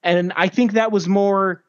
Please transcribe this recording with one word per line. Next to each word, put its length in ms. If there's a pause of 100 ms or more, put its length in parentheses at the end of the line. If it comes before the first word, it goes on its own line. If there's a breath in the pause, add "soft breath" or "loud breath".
And 340
I 120
think 240
that 180
was 160
more 640